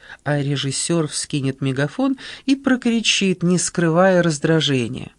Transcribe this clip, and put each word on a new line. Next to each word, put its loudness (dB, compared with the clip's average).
а 0
режиссер -2
вскинет -4
мегафон -2
и 2
прокричит, 0
не 2
скрывая 2
раздражения: 0